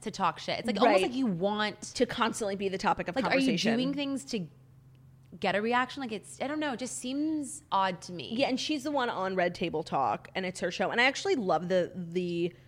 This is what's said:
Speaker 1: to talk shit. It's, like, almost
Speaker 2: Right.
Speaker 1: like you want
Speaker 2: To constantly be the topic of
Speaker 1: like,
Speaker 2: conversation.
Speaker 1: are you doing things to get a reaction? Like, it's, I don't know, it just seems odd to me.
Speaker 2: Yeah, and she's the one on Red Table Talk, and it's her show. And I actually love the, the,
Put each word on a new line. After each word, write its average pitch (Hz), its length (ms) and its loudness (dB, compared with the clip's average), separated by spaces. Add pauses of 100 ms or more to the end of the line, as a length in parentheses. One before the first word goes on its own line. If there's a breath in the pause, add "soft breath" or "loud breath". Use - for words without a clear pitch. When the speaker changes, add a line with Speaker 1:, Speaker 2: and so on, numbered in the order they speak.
Speaker 1:
to - 80 -6
talk 175 300 0
shit. - 200 -2
It's, 214 80 -8
like, 220 140 0
almost 226 140 8
Speaker 2:
Right. 247 160 4
Speaker 1:
like 240 40 -6
you 262 120 2
want 208 520 0 (160)
Speaker 2:
To 240 120 4
constantly 214 480 0
be 196 140 -2
the 185 100 -2
topic 175 280 2
of 175 80 -6
Speaker 1:
like, - 100 2
Speaker 2:
conversation. 226 460 4
Speaker 1:
are 226 40 2
you - 20 2
doing 262 160 0
things 277 320 -2
to 185 220 -4 (920)
get 185 160 0
a 208 60 2
reaction? 247 400 0
Like, 240 100 -6
it's, - 300 -10
I 254 60 -2
don't 302 120 -2
know, 294 140 -2
it 214 60 -6
just 254 200 -6
seems 294 720 -4
odd 190 320 0
to - 100 -12
me. 143 220 -6
Speaker 2:
Yeah, 240 120 4
and 254 120 0
she's 302 240 -2
the 302 80 -2
one 254 180 0
on 190 260 -2
Red 180 200 2
Table 165 280 -2
Talk, 131 520 0
and 185 100 -2
it's 180 140 -6
her 180 120 -2
show. 180 200 0
And 202 100 0
I 247 40 6
actually 339 300 2
love 180 340 2
the, 180 260 4
the, 175 580 -2 (140)